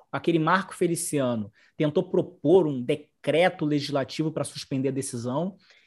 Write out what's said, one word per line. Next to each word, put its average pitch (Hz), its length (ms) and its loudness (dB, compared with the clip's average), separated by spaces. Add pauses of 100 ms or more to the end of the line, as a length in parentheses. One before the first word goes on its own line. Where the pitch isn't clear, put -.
(100)
Aquele 165 280 0
Marco 170 360 0
Feliciano 135 800 -2 (240)
tentou 151 260 0
propor 180 640 2
um 139 140 -2
decreto 151 840 0
legislativo 143 680 -2
pra 143 120 -6
suspender 135 440 -4
a 131 40 0
decisão. 131 640 -4 (300)